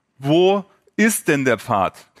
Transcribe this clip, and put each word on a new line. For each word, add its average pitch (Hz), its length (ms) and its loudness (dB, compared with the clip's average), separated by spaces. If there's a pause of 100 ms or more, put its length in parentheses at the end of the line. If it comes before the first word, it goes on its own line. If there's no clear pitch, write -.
(180)
wo 180 460 0 (340)
ist 214 300 0
denn 143 160 0
der 120 140 0
Pfad? 98 500 -4 (120)